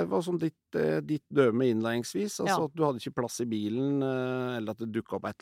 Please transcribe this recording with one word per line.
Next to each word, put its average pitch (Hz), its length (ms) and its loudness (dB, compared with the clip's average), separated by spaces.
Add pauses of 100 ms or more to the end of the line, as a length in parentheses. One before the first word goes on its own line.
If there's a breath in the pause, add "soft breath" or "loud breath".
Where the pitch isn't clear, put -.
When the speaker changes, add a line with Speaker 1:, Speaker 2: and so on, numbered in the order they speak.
Speaker 1:
var 190 160 2
som 175 160 0
ditt, - 400 -4
eh, 156 240 2
ditt 147 240 -4
døme 127 400 4
innledningsvis. 120 720 0
Altså 190 160 2
Speaker 2:
Ja. 165 140 2
Speaker 1:
at 143 40 -16
du 160 120 -2
hadde 127 160 0
ikke - 160 -8
plass 120 260 -2
i - 20 0
bilen, 117 560 0
eh, 127 560 -2
eller 110 140 -4
at 104 80 -10
det 113 160 -6
dukket 107 220 -4
opp 98 100 -6
et 104 140 -6